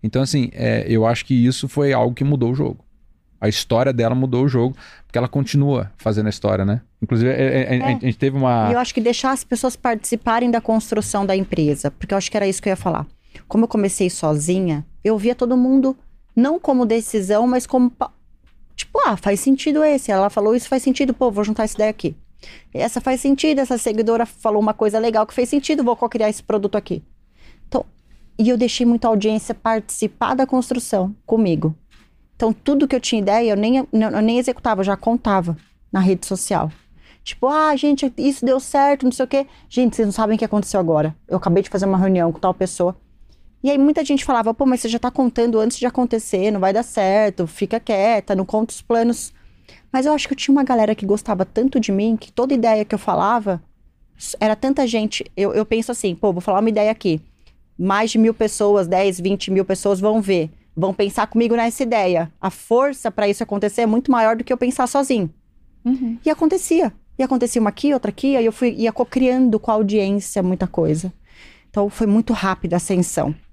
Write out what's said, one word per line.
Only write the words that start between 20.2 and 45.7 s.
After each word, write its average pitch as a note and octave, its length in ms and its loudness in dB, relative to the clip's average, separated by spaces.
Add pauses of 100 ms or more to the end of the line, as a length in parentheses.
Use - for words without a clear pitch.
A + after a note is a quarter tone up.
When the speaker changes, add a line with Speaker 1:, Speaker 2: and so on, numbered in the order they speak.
Speaker 2:
falou G#3+ 260 2
isso, A#3+ 140 -4
faz C4+ 120 0
sentido. C4 320 0
Pô, B3 160 0
vou G#3 140 -2
juntar G#3+ 200 -2
essa G#3+ 120 -4
ideia G#3+ 140 2
aqui. E3+ 260 -6 (580)
Essa A#3 280 -2
faz C4 200 -2
sentido, C#4 380 2
essa B3+ 180 0
seguidora A3+ 480 0
falou G#3+ 360 -2
uma G#3+ 120 2
coisa A3 260 0
legal A3 280 2
que - 60 -20
fez B3 160 -2
sentido, D4 340 0
vou A#3 120 2
co-criar A3 340 0
esse G#3+ 140 -6
produto G#3 340 -2
aqui." F3 260 -6 (640)
Então, - 180 -4 (540)
e A3 100 4
eu B3 80 2
deixei A#3+ 280 0
muita A#3 240 2
audiência A3 440 0
participar A3 800 -4
da C4 140 0
construção A#3 680 -2 (120)
comigo. D#3+ 500 0 (600)
Então, A3+ 160 -2
tudo C#4 360 0
que C4+ 80 0
eu B3 40 0
tinha A3 220 -2
ideia, G#3+ 300 2
eu G3+ 40 2
nem, G#3+ 220 0
eu A3 440 0
nem A3+ 180 2
executava, A#3 420 -2
eu F#3+ 40 0
já G3 120 0
contava G3 580 0 (360)
na F#3 80 0
rede F#3 260 2
social. F3+ 460 -4 (520)
Tipo, - 240 -4
"Ah, D4+ 280 2
gente, C#4 420 0
isso C4+ 280 -2
deu C4 140 2
certo, C#4 460 2
não B3+ 60 4
sei C4 140 -2
o - 20 -14
quê." C#4 200 -2 (220)
"Gente, B3 260 2
vocês A3+ 120 0
não G3+ 40 -2
sabem A3 240 0
o G#3+ 40 -2
que - 60 -2
aconteceu G#3 340 -2
agora. D#3 360 0 (120)
Eu F#3 100 -2
acabei F#3 260 2
de - 60 -8
fazer G3 160 -2
uma F#3+ 120 2
reunião F3+ 340 2
com D#3+ 80 -8
tal F#3 140 0
pessoa." F#3 420 -2 (680)
E C4 80 2
aí C#4+ 60 2
muita D4 260 2
gente C#4 220 0
falava, A#3 280 0
"Pô, C#4 120 0
mas B3+ 160 2
você A3+ 80 -4
já A#3 100 -2
tá B3+ 100 -2
contando A#3+ 480 0
antes A3 200 0